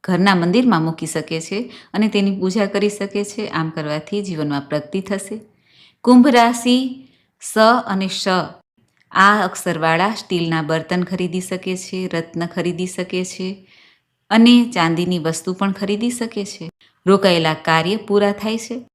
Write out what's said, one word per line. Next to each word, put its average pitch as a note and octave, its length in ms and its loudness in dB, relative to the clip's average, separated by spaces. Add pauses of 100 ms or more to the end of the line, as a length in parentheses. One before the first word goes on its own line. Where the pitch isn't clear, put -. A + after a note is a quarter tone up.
ઘરના F#3+ 260 4
મંદિરમાં F3+ 480 2
મૂકી E3 240 -4
શકે D#3+ 340 -6
છે G#3 320 -8 (200)
અને G#3+ 160 0
તેની G3 320 0
પૂજા F#3 260 0
કરી G3+ 220 0
શકે G3+ 360 -4
છે. G#3 240 -8
આમ D#3+ 220 -4
કરવાથી D#3 520 -6
જીવનમાં D3+ 380 -4
પ્રગતિ G3 400 -6
થશે. G3+ 400 -8 (640)
કુંભ B3 240 8
રાશિ B3 800 2 (320)
સ - 180 -4 (280)
અને F#3+ 220 -2
શ. - 200 -4 (840)
આ G3+ 320 6
અક્ષરવાળા E3+ 720 0
સ્ટીલના E3+ 480 -2
બર્તન D#3+ 400 -2
ખરીદી F3+ 380 -4
શકે F#3 360 -6
છે, F#3 360 -8
રત્ન E3 340 -6
ખરીદી F3 400 -4
શકે F#3 380 -6
છે F#3+ 440 -10 (640)
અને A#3 440 6
ચાંદીની F3 440 0
વસ્તુ D#3+ 340 -4
પણ G3 200 -2
ખરીદી G#3 380 -4
શકે A3+ 340 -8
છે. E3+ 260 -14 (360)
રોકાયેલા F3+ 480 4
કાર્ય D#3+ 420 0
પૂરા G3+ 360 0
થાય A3 260 -6
છે. A#3 180 -10 (180)